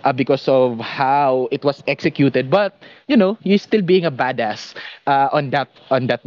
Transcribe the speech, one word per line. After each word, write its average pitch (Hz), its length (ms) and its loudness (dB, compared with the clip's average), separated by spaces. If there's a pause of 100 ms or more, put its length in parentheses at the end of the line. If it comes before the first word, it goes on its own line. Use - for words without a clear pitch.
uh, 139 80 2
because 135 320 -2
of 127 320 2
how 131 720 0
it 139 160 -4
was - 240 -2
executed. 139 580 0
But, 196 300 0 (280)
you 269 100 2
know, 196 260 4
you're 196 180 4
still 214 200 0
being 175 240 2
a 160 60 -2
badass, 120 600 -4 (320)
uh, 139 280 2
on 143 160 -2
that, 135 200 -2 (200)
on 131 240 0
that 120 140 -4